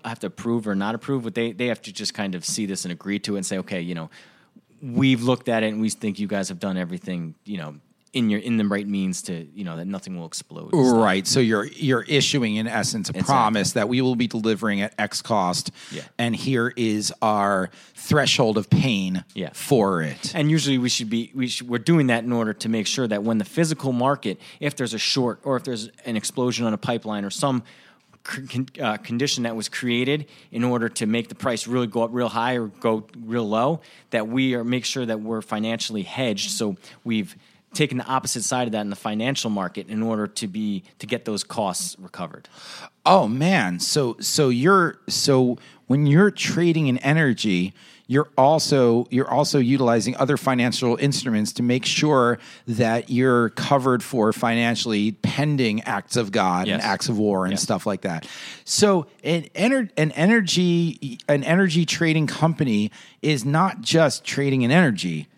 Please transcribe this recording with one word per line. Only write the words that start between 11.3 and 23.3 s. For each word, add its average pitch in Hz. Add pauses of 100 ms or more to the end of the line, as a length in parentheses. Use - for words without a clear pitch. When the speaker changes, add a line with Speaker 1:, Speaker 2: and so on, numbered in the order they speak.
Speaker 2:
you're, 110
you're 131
issuing, 127
in 110
essence, 110
a 85
Speaker 1:
Exactly. 92
Speaker 2:
promise 110
that 110
we 123
will 127
be 117
delivering 107
at 104
X 104
cost, 90 (200)
Speaker 1:
Yeah. - (160)
Speaker 2:
and 117
here 123
is 107
our 101 (240)
threshold 131
of 104
pain 95 (100)
Speaker 1:
Yeah. 90
Speaker 2:
for 98
it. 71
Speaker 1:
And 151
usually 139
we 123
should 117
be, 117
we 127
should, 123
we're 120
doing 156
that 117
in 120
order 113
to -
make 110
sure 131
that 104
when 113